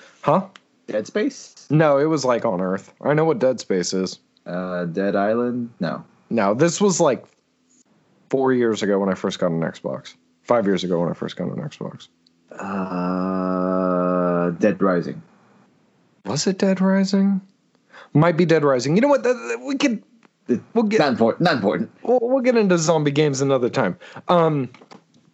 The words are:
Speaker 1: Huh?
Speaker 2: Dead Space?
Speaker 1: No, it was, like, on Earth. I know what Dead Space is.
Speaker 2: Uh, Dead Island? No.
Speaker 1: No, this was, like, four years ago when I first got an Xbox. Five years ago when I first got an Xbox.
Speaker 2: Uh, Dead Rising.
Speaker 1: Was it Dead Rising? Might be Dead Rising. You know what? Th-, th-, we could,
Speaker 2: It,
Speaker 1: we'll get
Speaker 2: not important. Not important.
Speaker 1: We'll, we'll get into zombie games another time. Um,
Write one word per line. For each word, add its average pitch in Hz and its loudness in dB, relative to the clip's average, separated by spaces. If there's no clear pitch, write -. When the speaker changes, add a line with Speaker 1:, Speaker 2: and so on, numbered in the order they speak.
Speaker 1:
Huh? 185 0
Speaker 2:
Dead 107 -4
Space? - -8
Speaker 1:
No, 151 4
it 143 2
was, 156 0
like, 123 0
on 95 -2
Earth. 95 -4
I 143 0
know 156 2
what 151 0
Dead 127 0
Space 90 -2
is. 92 -4
Speaker 2:
Uh, 90 -6
Dead 98 -2
Island? 120 -2
No. 78 -6
Speaker 1:
No, 104 0
this 165 0
was, 190 2
like, 139 2
four 131 2
years 117 0
ago 98 0
when 98 0
I 92 -2
first 95 -6
got 87 -2
an 82 -2
Xbox. 71 -8
Five 117 0
years 92 0
ago 90 -2
when 85 0
I 82 -4
first - -10
got 90 -6
an - -8
Xbox. - -14
Speaker 2:
Uh, 92 -2
Dead 101 0
Rising. 82 -2
Speaker 1:
Was 135 -4
it 190 -2
Dead 190 0
Rising? 196 2
Might 160 4
be 175 4
Dead 156 4
Rising. 135 2
You 226 6
know 285 4
what? 269 4
Th-, 247 0
th-, 233 -8
we 277 -4
could, 254 0
Speaker 2:
It, 120 0
Speaker 1:
we'll 226 2
get 214 2
Speaker 2:
not 151 4
important. 113 2
Not 165 4
important. 113 -2
Speaker 1:
We'll, 247 2
we'll 254 0
get 240 2
into 196 4
zombie 156 2
games 143 0
another 135 2
time. 101 0
Um, 160 2